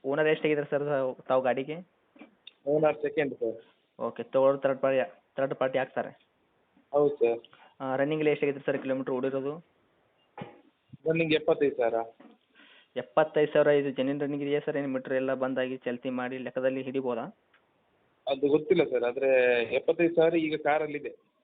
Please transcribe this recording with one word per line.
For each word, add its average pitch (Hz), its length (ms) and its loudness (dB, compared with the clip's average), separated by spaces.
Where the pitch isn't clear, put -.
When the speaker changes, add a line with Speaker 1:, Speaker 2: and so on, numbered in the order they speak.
Speaker 1:
ಓನರ್ 151 240 0
ಎಷ್ಟಾಗಿದ್ದಾರೆ 151 420 0
ಸರ್ 143 140 0
ತಾವು, 135 340 -2
ತಾವು 131 140 2
ಗಾಡಿಗೆ? 135 340 -2
Speaker 2:
ಓನರ್ 151 300 2
ಸೆಕೆಂಡ್ 143 380 -2
ಸರ್. - 400 -6
Speaker 1:
ಓಕೆ. 117 220 -6
ತಗೊಳ್ಳೋರು 135 360 2
ಥರ್ಡ್ 135 220 -2
ಪಾರ್ಟಿ, 131 420 0
ಥರ್ಡ್ 135 180 -2
ಪಾರ್ಟಿ 131 240 -2
ಹಾಕ್ತಾರೆ? 127 400 -6
Speaker 2:
ಹೌದು 147 240 2
ಸರ್. 117 240 2
Speaker 1:
ಆ, 131 160 -4
ರನ್ನಿಂಗಲ್ಲಿ 151 340 2
ಎಷ್ಟಾಗಿತ್ತು 143 360 0
ಸರ್ 139 120 0
ಕಿಲೋಮೀಟರ್ 131 360 -4
ಓಡಿರೋದು? 135 500 -4
Speaker 2:
ರನ್ನಿಂಗ್ 160 260 2
ಎಪ್ಪತ್ತೈದು 151 420 2
ಸಾವಿರ. 113 180 0
Speaker 1:
ಎಪ್ಪತ್ತೈದು 151 560 2
ಸಾವಿರ 147 160 6
ಇದು 143 220 4
ಜೆನ್ಯೂನ್ 135 300 -2
ರನ್ನಿಂಗ್ 143 240 -4
ಇದೆಯಾ 143 220 0
ಸರ್? 147 100 -2
ಏನು 139 120 -2
ಮೀಟರ್ 131 240 -4
ಎಲ್ಲ 131 220 0
ಬಂದಾಗಿ 131 420 -2
ಚಲ್ತಿ 123 340 -6
ಮಾಡಿ 127 280 -6
ಲೆಕ್ಕದಲ್ಲಿ 131 440 -2
ಹಿಡಿಬೋದಾ? 127 400 -4
Speaker 2:
ಅದು 139 200 0
ಗೊತ್ತಿಲ್ಲ 156 360 2
ಸರ್, 123 200 -2
ಆದ್ರೆ 131 240 0
ಎಪ್ಪತ್ತೈದು 165 400 0
ಸಾವಿರ 165 200 4
ಈಗ 156 220 -2
ಕಾರಲ್ಲಿ 151 420 -2
ಇದೆ. 131 100 -12